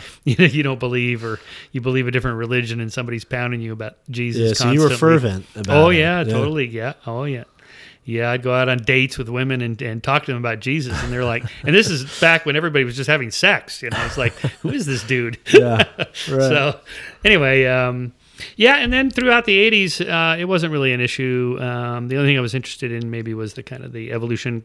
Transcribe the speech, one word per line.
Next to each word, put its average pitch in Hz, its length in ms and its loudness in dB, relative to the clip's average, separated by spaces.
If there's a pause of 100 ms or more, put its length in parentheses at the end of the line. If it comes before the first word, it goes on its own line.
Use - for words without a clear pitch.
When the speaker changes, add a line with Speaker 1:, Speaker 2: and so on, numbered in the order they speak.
Speaker 1:
<laughs> - 200 -20
you 131 160 2
know, 180 60 8
you 147 180 2
don't 135 160 -2
believe, 123 440 -2
or 110 140 -6 (360)
you 127 80 -4
believe 127 260 0
a 123 40 -2
different 123 260 -2
religion 117 420 -2
and 113 120 -6
somebody's 120 340 -8
pounding 123 360 -4
you 113 120 -8
about 110 240 -12 (120)
Jesus 120 380 -4
Speaker 2:
Yeah, 110 60 2
so 123 180 2
you 147 80 4
were 151 80 6
Speaker 1:
constantly. 151 320 4
Speaker 2:
fervent 98 260 -2 (120)
about 107 180 0 (100)
Speaker 1:
Oh, 175 40 6
Speaker 2:
it. 180 80 4
Speaker 1:
yeah, 170 220 2
Speaker 2:
Yeah. 113 140 -2
Speaker 1:
totally. 139 360 -2
Yeah. 113 240 -8 (120)
Oh, 120 200 -6
yeah. 127 180 -6 (640)
Yeah, 117 220 0
I'd 123 100 -2
go 127 120 0
out 127 160 4
on 123 80 2
dates 131 400 2
with 120 100 -6
women 127 340 -2
and, 117 200 -4
and 113 200 -6
talk 143 260 0
to 143 40 -4
them 123 80 -4
about 113 220 -4
Jesus, 131 420 -4
and 123 80 -6
they're 123 140 -2
like, 120 180 -2 (220)
and 147 100 4
this 214 140 4
is 139 160 -4 (160)
back 165 240 4
when 143 100 0
everybody 147 300 0
was 120 100 -6
just 135 140 -4
having 135 220 0
sex, - 500 -2
you 120 80 -8
know, 113 160 -4
it's - 120 -6
like, 123 140 0 (300)
"Who 170 80 -4
is 247 160 -4
this 123 180 -4
dude?" 120 340 -2 (160)
Speaker 2:
Yeah, 117 380 8
Speaker 1:
<laughs> - 60 -16
Speaker 2:
right. - 100 -4 (180)
Speaker 1:
So, 139 540 2 (460)
anyway, 135 400 6
um, 123 480 0 (420)
yeah, 254 220 6
and 247 160 0
then 262 180 2
throughout 240 320 2
the 196 160 4
eighties, 208 400 2
uh, 165 400 0
it 175 60 -4
wasn't 170 260 0
really 135 220 2
an 123 80 -2
issue. 123 580 -2
Um, 120 480 -6
the 131 80 -4
only 143 140 4
thing 139 80 4
I 131 40 0
was 120 140 -4
interested 120 380 -8
in 117 180 -6
maybe 113 220 -8
was 110 220 -8
the 127 80 -14
kind 127 200 -14
of 123 80 -14
the 117 220 -10
evolution 117 520 -4